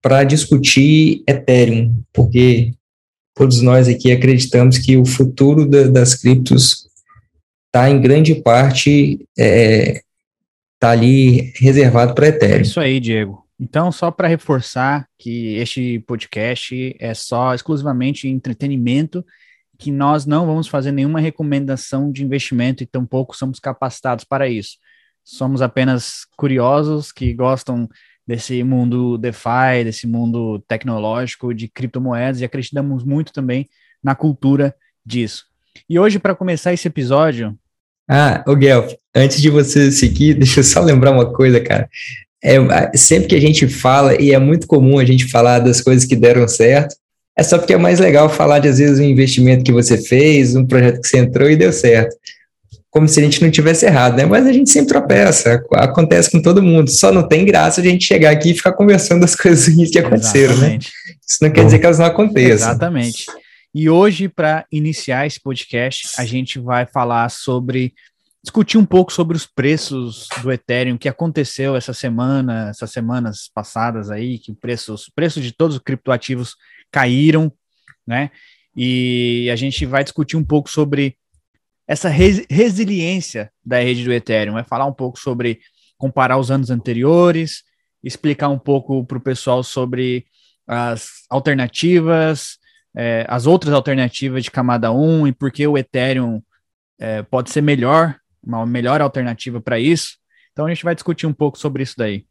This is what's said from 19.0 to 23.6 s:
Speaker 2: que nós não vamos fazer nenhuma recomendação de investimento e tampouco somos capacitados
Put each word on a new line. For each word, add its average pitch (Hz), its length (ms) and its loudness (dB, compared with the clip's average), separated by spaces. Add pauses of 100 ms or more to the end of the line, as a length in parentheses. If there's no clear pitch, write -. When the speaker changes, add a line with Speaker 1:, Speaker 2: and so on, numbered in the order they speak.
Speaker 2:
que - 160 -12
nós 139 340 -2
não 151 200 -2
vamos 160 220 -4
fazer 139 240 -6
nenhuma 143 280 -4
recomendação 143 920 -6
de 135 120 -8
investimento 127 600 -4
e - 20 -10
tampouco 131 500 -8
somos 131 240 -10
capacitados 127 640 -8